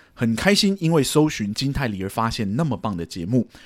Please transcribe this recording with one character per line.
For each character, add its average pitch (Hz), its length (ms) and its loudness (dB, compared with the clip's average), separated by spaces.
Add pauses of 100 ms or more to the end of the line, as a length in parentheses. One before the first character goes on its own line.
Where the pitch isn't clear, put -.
(140)
：“很 117 200 0
开 190 200 2
心， 196 260 2
因 165 120 2
为 156 100 4
搜 151 260 2
寻 104 240 -4
金 135 180 -2
泰 135 180 -2
梨 98 140 -4
而 95 60 -2
发 113 220 0
现 107 260 -2
那 160 80 2
么 135 100 -2
棒 101 220 -4
的 82 80 -4
节 85 220 -8
目， 117 200 2 (200)